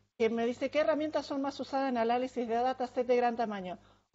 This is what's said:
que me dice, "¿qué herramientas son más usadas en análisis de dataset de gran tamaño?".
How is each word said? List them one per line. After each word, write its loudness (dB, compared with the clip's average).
que 4
me 0
dice, -2
"¿qué 2
herramientas 0
son -4
más -4
usadas -2
en 0
análisis 0
de 0
dataset 0
de 4
gran 4
tamaño?". -4